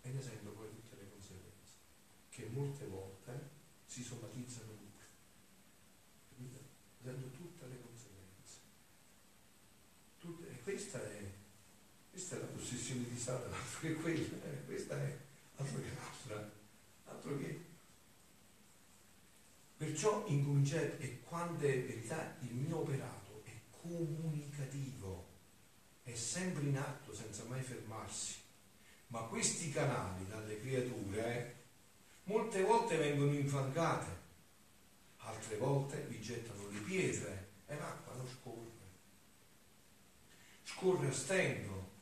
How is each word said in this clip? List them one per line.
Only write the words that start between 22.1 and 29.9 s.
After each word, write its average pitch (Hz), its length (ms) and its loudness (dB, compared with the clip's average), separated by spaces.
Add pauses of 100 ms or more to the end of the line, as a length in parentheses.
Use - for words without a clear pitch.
il 120 120 -4
mio 156 260 2
operato - 640 -2
è - 80 -14 (300)
comunicativo, 143 1500 -2 (760)
è 120 120 -8
sempre 175 480 0
in 139 140 6
atto - 360 -4
senza 110 320 -6
mai 127 160 -2
fermarsi. 110 760 -6 (680)
Ma 113 140 -4
questi - 500 2
canali 92 560 2